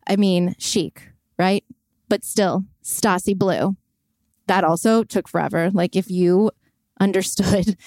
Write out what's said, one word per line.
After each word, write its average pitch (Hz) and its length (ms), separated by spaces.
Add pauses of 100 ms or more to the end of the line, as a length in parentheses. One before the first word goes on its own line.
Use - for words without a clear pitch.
I 196 100
mean, 180 420
chic, - 520 (280)
right? 190 260 (440)
But 202 160
still, 190 400 (200)
Stassi 196 520
Blue. 185 400 (720)
That 185 160
also 220 400
took 208 240
forever. 165 460
Like, 180 240
if 190 140
you 185 400 (500)
understood, 190 760 (100)